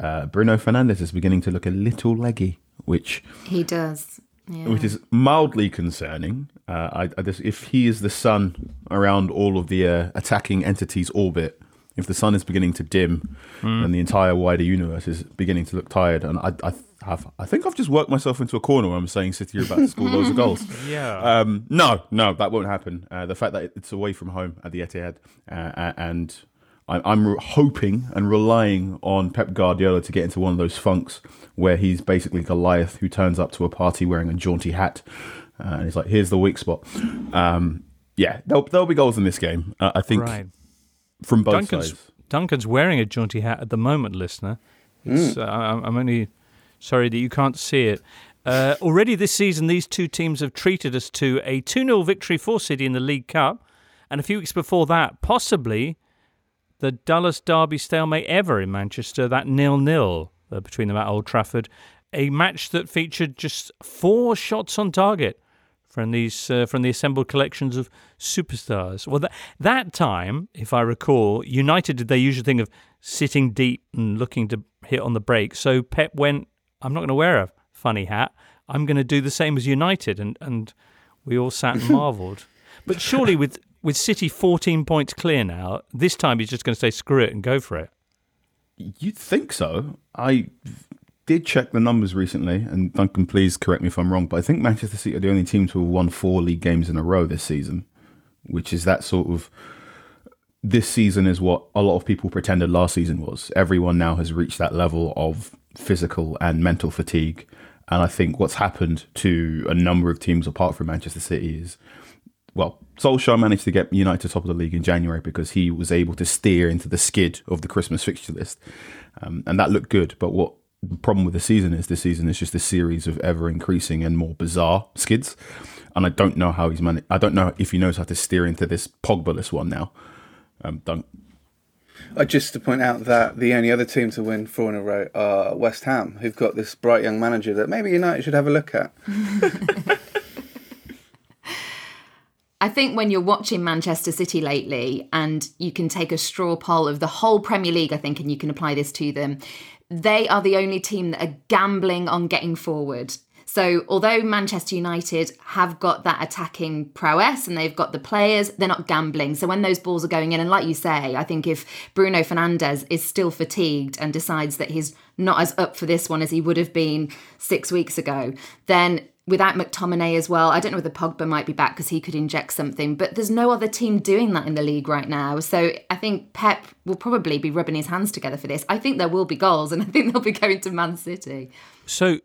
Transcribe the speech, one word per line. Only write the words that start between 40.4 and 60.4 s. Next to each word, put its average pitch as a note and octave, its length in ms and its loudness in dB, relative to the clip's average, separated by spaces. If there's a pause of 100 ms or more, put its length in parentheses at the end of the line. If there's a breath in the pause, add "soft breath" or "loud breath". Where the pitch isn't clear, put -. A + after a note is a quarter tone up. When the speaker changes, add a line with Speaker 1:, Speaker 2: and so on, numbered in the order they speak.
Speaker 1:
from A2 200 4
both G2+ 100 2
Speaker 3:
Duncan's, F2+ 380 0
Speaker 1:
sides. - 200 -16 (200)
Speaker 3:
Duncan's C#3+ 360 -2
wearing C#3+ 340 4
a A2 40 2
jaunty A2 360 -2
hat A2+ 200 -2
at A2+ 100 -10
the A#2+ 60 -2
moment, B2 400 0
listener. F#2+ 420 -6 (460 soft breath)
It's, C3+ 300 2
Speaker 4:
Mm. A2+ 120 -4
Speaker 3:
uh, G#2 40 -6
I'm, A2 340 -2
I'm A#2+ 140 -2
only A#2+ 300 0 (500 soft breath)
sorry B2 320 2
that A2+ 80 -2
you B2 100 0
can't C3+ 300 0
see B2+ 300 2
it. G2+ 120 0 (460 loud breath)
Uh, C3+ 340 2
already G3 360 4
this F#3+ 160 0
season, E3+ 340 2
these F3 200 0
two F3 220 -4
teams D#3 320 -4
have C#3+ 140 -4
treated E3+ 420 0
us - 140 -6
to C3 340 0
a C3+ 160 -4
two C4 240 0
nil A3+ 200 4
victory F#3 340 0
for A3+ 200 -2
City C3+ 280 -4
in C3 60 -2
the B2+ 80 -2
League C3 280 -4
Cup. D3 340 0 (480 soft breath)
And C#3 80 -4
a C#3+ 40 -2
few G#3 160 -2
weeks E3+ 140 -10
before E3+ 340 2
that, D#3+ 340 0
possibly C#3+ 800 0 (800)
the C3+ 140 0
dullest E3 520 0
derby D#3+ 320 2
stalemate D#3 500 -2
ever F3 340 2
in F#2+ 100 -2
Manchester, G2+ 580 -4
that B2+ 180 0
nil-nil, C#3 840 2 (180)